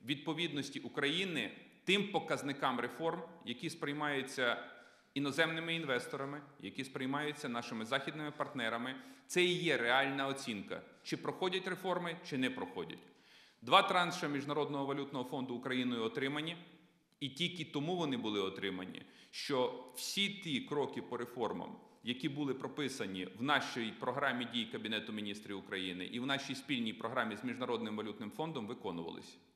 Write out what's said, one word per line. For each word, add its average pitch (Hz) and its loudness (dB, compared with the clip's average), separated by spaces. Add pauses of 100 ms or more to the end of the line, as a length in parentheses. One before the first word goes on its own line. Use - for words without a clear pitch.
відповідності 147 -2
України 143 0 (320)
тим 202 6
показникам 139 2
реформ, 160 0 (240)
які 123 -4
сприймаються 135 0 (500)
іноземними 160 2
інвесторами, 139 -2 (180)
які 104 -6
сприймаються 139 -2
нашими 117 -2
західними 147 0
партнерами. 123 -2 (320)
Це 180 6
і 180 6
є 165 4
реальна 139 6
оцінка, 110 -4 (220)
чи - -2
проходять 185 0
реформи, 175 0 (120)
чи 147 0
не 131 6
проходять. 92 -4 (640)
Два 147 8
транші 180 4
Міжнародного 143 0
валютного 135 -2
фонду 127 -2
Україною 123 0
отримані, 147 0 (640)
і 139 -2
тільки 175 0
тому 151 0
вони 147 2
були 107 2
отримані, 95 -2 (300)
що - 0 (120)
всі - 0
ті 165 -2
кроки 131 0
по 120 -6
реформам, 110 -2 (280)
які 127 0
були 139 0
прописані 117 -2 (100)
в 113 -2
нашій 131 2
програмі 127 2
дій 117 2
Кабінету 110 -2
Міністрів 104 -4
України 92 -4
і 120 -6
в 127 -4
нашій 139 0
спільній 117 -2
програмі 113 0
з 98 -8
Міжнародним 113 0
валютним 104 -4
фондом, 147 -4
виконувалися. 87 -6 (180)